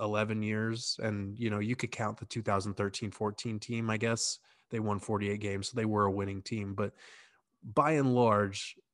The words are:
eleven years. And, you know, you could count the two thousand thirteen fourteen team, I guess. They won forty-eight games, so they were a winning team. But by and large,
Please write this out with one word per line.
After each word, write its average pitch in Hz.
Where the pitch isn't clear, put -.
eleven 107
years. 110
And, 104
you 113
know, 104
you 113
could -
count 110
the -
two 110
thousand 98
thirteen 101
fourteen 107
team, 113
I 110
guess. 113
They 113
won 104
forty-eight 104
games, 98
so 123
they 110
were 104
a 98
winning 98
team. 101
But 98
by 151
and 135
large, 104